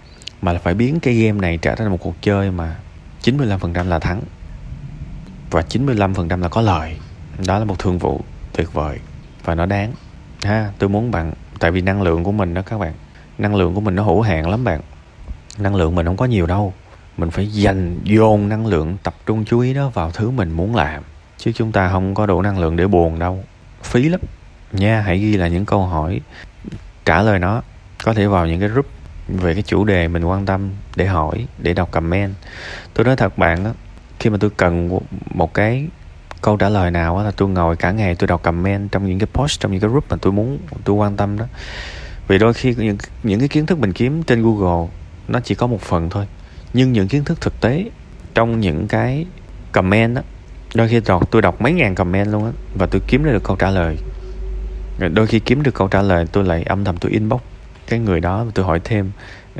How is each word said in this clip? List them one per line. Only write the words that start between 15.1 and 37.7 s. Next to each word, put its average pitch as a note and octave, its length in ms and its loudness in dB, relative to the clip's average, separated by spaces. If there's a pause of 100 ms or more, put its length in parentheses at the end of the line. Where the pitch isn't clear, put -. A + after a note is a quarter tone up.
Năng G2+ 160 0
lượng E2+ 200 2
mình E2+ 120 2
không F2+ 100 0
có C3 80 0
nhiều G#2+ 220 2
đâu. F#2 280 0 (420)
Mình E2+ 140 -2
phải F#2+ 160 -4
dành, F#2+ 580 0
dồn G#2+ 440 6
năng A2 180 -2
lượng, E2+ 360 0
tập - 120 -4 (120)
trung G#2+ 180 0
chú A#2 160 2
ý B2+ 140 0
đó C#3 140 -2
vào E2+ 220 -4
thứ G#2+ 200 -2
mình A2 200 -2
muốn F#2 260 -2
làm. D2 260 0 (360)
Chứ - 140 -2
chúng A2 200 -2
ta F#2+ 160 4
không F#2+ 260 0
có G#2 120 0
đủ F#2 160 4
năng G2 160 0
lượng E2 180 2
để F2 100 4
buồn E2+ 320 4
đâu. F#2 260 -2 (380)
Phí B2+ 260 2
lắm. F3+ 120 0 (520)
Nha, G#2 280 2
hãy F#2+ 180 0
ghi G#2+ 180 2
lại F2 140 2
những F2+ 160 0
câu G2 200 2
hỏi, E2+ 340 -2 (840)
trả E2 180 4
lời G#2+ 160 4
nó. F#2+ 240 0 (420)
Có A2 100 2
thể G#2 120 4
vào F#2 200 4
những E2+ 140 0
cái G#2 80 0
group B2+ 180 0 (420)
về F2+ 260 0
cái G#2 80 -2
chủ F#2 220 2
đề F2+ 240 2
mình E2+ 160 -2
quan F#2+ 220 0
tâm G2 240 -2 (260)
để F2+ 100 2
hỏi, F2 400 0 (120)
để F2 160 0
đọc F2+ 160 -2
comment. F#2+ 440 0 (600)
Tôi A#2 100 4
nói C3 120 4
thật - 220 0
bạn E2+ 260 2
á, A2 60 -2 (480)
khi A2+ 120 2
mà G#2 100 0
tôi G#2 100 2
cần F2 480 2 (360)
một E2 200 0
cái A#2+ 320 2 (560)
câu G#2+ 140 4
trả G2 120 2
lời F#2+ 220 2
nào E2+ 260 0
á, G#2 80 0
là G#2 60 -2
tôi G2 180 0
ngồi E2+ 280 2